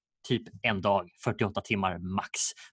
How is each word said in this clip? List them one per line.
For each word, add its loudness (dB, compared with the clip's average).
typ 2
en 2
dag, 4
fyrtioåtta 0
timmar 0
max. -4